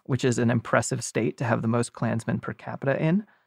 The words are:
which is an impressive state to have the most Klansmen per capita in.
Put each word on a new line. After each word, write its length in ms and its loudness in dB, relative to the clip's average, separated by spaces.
which 180 0
is 160 2
an 100 4
impressive 540 0
state 340 -2
to 80 -4
have 160 2
the 60 -2
most 260 0
Klansmen 460 -2
per 140 -8
capita 480 -4
in. 240 2